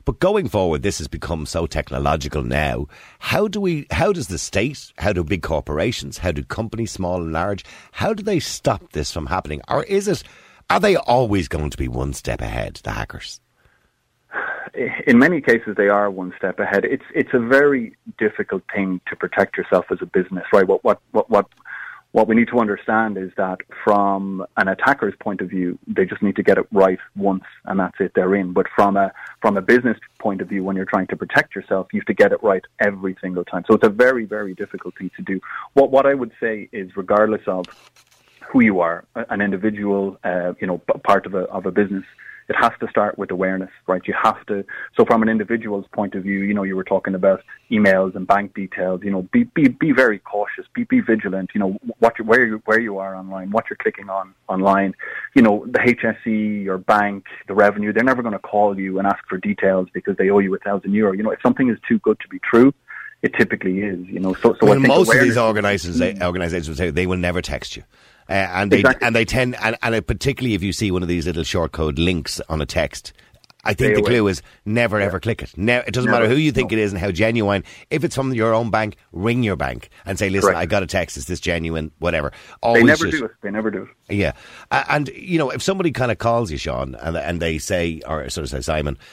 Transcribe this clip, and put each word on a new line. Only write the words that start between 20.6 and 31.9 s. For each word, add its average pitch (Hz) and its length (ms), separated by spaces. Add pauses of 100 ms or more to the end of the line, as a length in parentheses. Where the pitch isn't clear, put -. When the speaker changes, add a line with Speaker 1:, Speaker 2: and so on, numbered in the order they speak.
Speaker 2:
What, 95 160
what, 107 160 (120)
what, 107 180
what, 101 180 (680)
what 110 140
we 113 60
need 117 140
to 120 120
understand 110 580
is 95 200
that 92 220 (240)
from 98 600 (140)
an 98 120
attacker's 110 500
point 101 220
of 92 80
view, 90 360
they 95 200
just - 180
need 101 140
to 101 60
get 98 140
it - 140
right 95 260 (180)
once, 95 280 (220)
and 95 140
that's 90 200
it, 92 160
they're 92 180
in. 92 200
But 92 220
from 101 220
a, 98 140 (300)
from 104 160
a 95 40
business 120 360 (200)
point 98 240
of 90 80
view, 95 140
when 98 120
you're 92 100
trying 92 220
to - 80
protect 120 400
yourself, 95 380